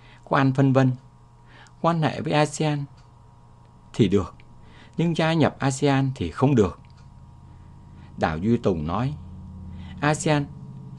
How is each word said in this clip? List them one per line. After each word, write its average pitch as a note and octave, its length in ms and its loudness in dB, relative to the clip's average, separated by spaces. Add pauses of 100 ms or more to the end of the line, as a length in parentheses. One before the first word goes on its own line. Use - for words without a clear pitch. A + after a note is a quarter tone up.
(300)
có D3+ 80 2
ăn C3+ 160 4
phân C3+ 200 4
vân, C3 180 4 (880)
quan E3+ 200 2
hệ - 200 0
với D#3+ 120 -2
asean D3 520 0 (1080)
thì G#2+ 140 4
được, F#2 280 0 (600)
nhưng E3 200 0
gia D#3+ 160 2
nhập D3+ 260 2
asean C3+ 560 0
thì E2+ 160 -6
không C#3 240 2
được. G2 240 2 (1400)
Đào F2 200 -2
Duy A2+ 200 2
Tùng E2 300 0
nói, A#2+ 260 -2 (880)
asean D3+ 440 0 (540)